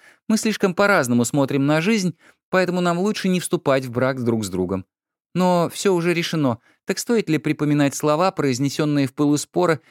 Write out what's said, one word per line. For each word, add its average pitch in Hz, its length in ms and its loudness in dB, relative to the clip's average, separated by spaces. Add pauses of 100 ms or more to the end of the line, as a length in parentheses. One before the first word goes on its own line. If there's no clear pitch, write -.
(280)
Мы 220 100 2
слишком 202 360 -2
по-разному 139 500 2
смотрим 139 420 0
на 151 140 2
жизнь, 190 360 0 (340)
поэтому 180 300 0
нам 175 180 0
лучше 202 300 -2
не 185 120 2
вступать 135 440 0
в 127 60 -10
брак 127 340 -2
друг 113 200 0
с 98 40 -6
другом. 92 380 -4 (480)
Но 175 380 2
всё 196 220 0
уже 170 200 0
решено, 156 440 -2 (280)
так 190 120 -4
стоит 226 300 -2
ли 156 100 2
припоминать 147 560 0
слова, 156 360 0
произнесённые 143 760 -2
в 123 80 -8
пылу 147 220 2
спора 165 440 0 (100)